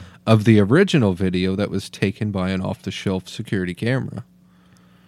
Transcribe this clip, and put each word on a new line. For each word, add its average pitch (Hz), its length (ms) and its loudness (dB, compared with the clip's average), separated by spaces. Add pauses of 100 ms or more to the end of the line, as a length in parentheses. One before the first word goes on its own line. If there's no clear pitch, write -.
(260)
of 110 180 6
the 110 160 6
original 123 520 2
video 92 420 -2
that 87 160 -2
was 95 180 -6
taken 101 440 -4
by 92 180 -2
an 95 100 -2
off-the-shelf 95 680 -6
security 92 460 -6
camera. 120 500 -4 (840)